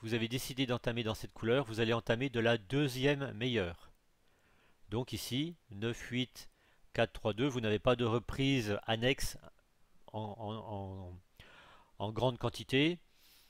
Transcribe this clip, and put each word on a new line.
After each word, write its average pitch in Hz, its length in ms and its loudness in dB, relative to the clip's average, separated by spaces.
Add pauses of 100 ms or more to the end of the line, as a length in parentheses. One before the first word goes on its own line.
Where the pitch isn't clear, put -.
vous 110 120 -2
avez 117 140 2
décidé 131 380 -2
d'entamer 120 380 -2
dans 107 120 0
cette - 160 -10
couleur, 120 320 2
vous 110 160 -6
allez 117 140 4
entamer 117 360 0
de 117 120 0
la 117 160 6
deuxième 135 760 0
meilleure. 107 640 -2 (960)
Donc 127 240 -4
ici, 143 420 -4 (140)
neuf, 113 280 -4 (120)
huit, 123 400 -4 (420)
quatre, 117 220 2
trois, - 180 -2
deux, 113 160 0
vous 127 140 -2
n'avez 107 180 2
pas 123 160 6
de 123 80 0
reprise 117 760 2 (100)
annexe 117 500 0 (760)
en, 110 80 -8
en, 107 540 -8
en, 95 460 -10 (800)
en 101 120 -2
grande 117 260 2
quantité. 139 640 0 (500)